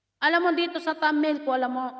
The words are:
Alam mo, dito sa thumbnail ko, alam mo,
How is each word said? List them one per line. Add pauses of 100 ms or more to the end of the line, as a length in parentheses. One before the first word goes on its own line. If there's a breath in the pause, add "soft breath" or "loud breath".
(240)
Alam
mo,
dito
sa
thumbnail
ko,
alam
mo, (160)